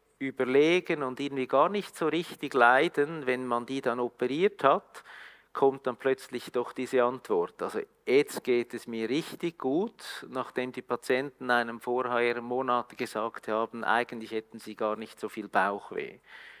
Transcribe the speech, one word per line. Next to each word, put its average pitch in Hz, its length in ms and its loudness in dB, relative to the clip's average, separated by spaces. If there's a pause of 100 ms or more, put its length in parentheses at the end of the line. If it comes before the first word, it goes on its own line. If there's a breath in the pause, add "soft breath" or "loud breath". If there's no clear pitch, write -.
(180)
überlegen 147 840 2
und 127 160 -6
irgendwie 139 260 -2
gar 139 220 4
nicht 202 260 -4
so 160 140 -2
richtig 151 460 -4
leiden, 143 720 4
wenn 127 220 0
man 120 200 -2
die 135 140 -4
dann 123 200 -2
operiert 131 640 0
hat, 151 400 2 (480 loud breath)
kommt 135 340 2
dann 123 100 -2
plötzlich - 540 -2
doch 120 220 -2
diese 123 320 2
Antwort. 110 580 0
Also 98 180 -4 (240)
jetzt 139 380 2
geht 120 320 0
es 117 140 -10
mir 113 200 -4
richtig 160 500 -4
gut, - 680 -4
nachdem 127 440 -6
die 123 100 -10
Patienten 127 720 -2
einem 117 260 0
vorher 120 640 0
Monate 123 540 -2
gesagt 113 500 -6
haben, 113 380 -2
eigentlich 113 480 -2
hätten 110 260 -8
sie 107 160 -14
gar 107 220 -2
nicht 110 240 -14
so 110 80 -6
viel 104 180 -8
Bauchweh. 98 720 -2 (420 loud breath)